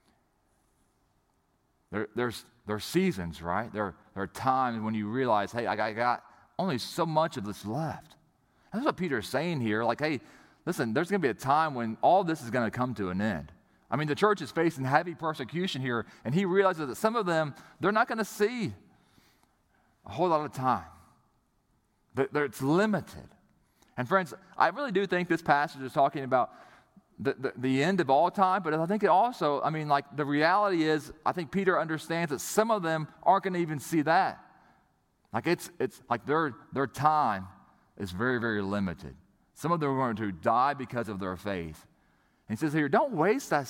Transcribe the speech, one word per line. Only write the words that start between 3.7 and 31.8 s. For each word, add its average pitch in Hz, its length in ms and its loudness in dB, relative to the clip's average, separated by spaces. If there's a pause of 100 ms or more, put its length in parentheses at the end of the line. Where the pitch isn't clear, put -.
There, 104 220 -2 (220)
there 98 80 -4
are 92 40 -6
times 127 540 0
when 110 140 -2
you 104 120 -2
realize, 110 460 0
"Hey, 117 120 -4
I, 107 240 0
I 107 40 -8
got 117 300 0 (360)
only 180 180 0
so - 280 -4
much 156 320 0
of 101 80 -6
this 98 200 -8
left." 135 500 -6 (580)
That's 233 100 -4
what 180 140 0
Peter's 139 320 -2
saying 151 320 -2
here. 110 220 0
Like, 117 180 0
"Hey, 151 180 -2 (460)
listen, 135 280 -2
there's 170 160 0
gonna 196 100 2
be 143 100 2
a 107 40 0
time 147 400 2
when 117 280 -4
all 180 240 6
this 160 160 -2
is 117 80 -10
gonna 113 220 0
come 127 240 -2
to 98 160 -2
an 95 100 -2
end." 85 300 -4 (380)
I - 80 -2
mean, 151 100 -2
the 147 80 0
church 202 260 2
is 131 100 -10
facing 165 320 0
heavy 156 300 -2
persecution 156 680 -6
here, 120 260 -2 (200)
and 117 80 -4
he 196 100 2
realizes 185 440 2
that 117 80 -6
some 220 200 0
of 208 120 0
them, 160 260 0 (260)
they're 190 140 2
not 220 160 2
gonna 220 160 -2
see 208 480 -2 (1300)
a 92 40 -18
whole 156 180 0
lot 151 160 4
of 143 80 -6
time. 120 380 0 (1300)
That, 135 180 0
that 147 100 2
it's 135 180 -6
limited. 165 680 0 (680)
And 123 140 -4
friends, 180 240 2 (240)
I 160 120 6
really 254 220 -6
do 196 140 2
think 180 240 0
this 160 140 2
passage 143 380 2
is 131 120 -8
talking 143 300 2
about 127 280 2 (680)
the, 127 160 0
the, 127 220 -4
the 131 280 2
end 180 180 2
of 131 80 0
all 151 200 6
time, 190 320 2
but 156 120 -2
I 160 140 0
think 202 160 0
it 196 40 6
also, 180 540 4
I - 80 0
mean, 156 180 -4
like, 143 300 0
the 151 80 0
reality 165 580 2
is, 151 300 0 (120)
I 135 60 2
think 165 180 -4
Peter 185 300 2
understands 165 520 -2